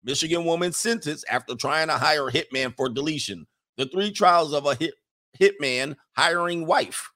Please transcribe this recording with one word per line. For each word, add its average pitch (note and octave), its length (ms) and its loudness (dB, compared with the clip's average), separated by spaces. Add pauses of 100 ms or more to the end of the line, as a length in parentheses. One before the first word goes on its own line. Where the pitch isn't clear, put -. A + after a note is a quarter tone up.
Michigan D#3+ 400 -2
woman E3+ 300 0
sentenced F#3+ 560 -4
after B2 260 -4
trying D#3 320 0
to D#3 60 0
hire C#3+ 360 2
hitman C3 460 -2
for C3 140 -2
deletion. B2+ 580 -6 (300)
The C3+ 80 -2
three G3 260 -2
trials F3 400 4
of C#3+ 140 -2
a C#3 100 2
hit, D3+ 200 -4 (440)
hitman D3 560 2 (220)
hiring E3+ 480 0
wife. - 500 0